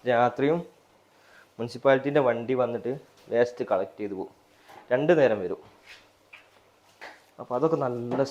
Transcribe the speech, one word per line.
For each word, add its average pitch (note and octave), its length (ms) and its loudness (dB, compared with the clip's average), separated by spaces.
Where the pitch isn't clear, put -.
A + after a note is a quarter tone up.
രാത്രിയും B2+ 480 2
മുനിസിപ്പാലിറ്റീൻ്റെ C3+ 720 0
വണ്ടി A#2 340 -2
വന്നിട്ട് A#2 300 -4
വേസ്റ്റ് A#2+ 400 0
കളക്ട് F#2+ 280 -2
ചെയ്ത് G#2 200 -8
പോകും. - 160 -10
രണ്ട് C#3+ 280 2
നേരം A2+ 240 4
വരും. F2+ 180 -8
അപ്പൊ - 160 -14
അതൊക്കെ D#3+ 260 2
നല്ല B2 480 -2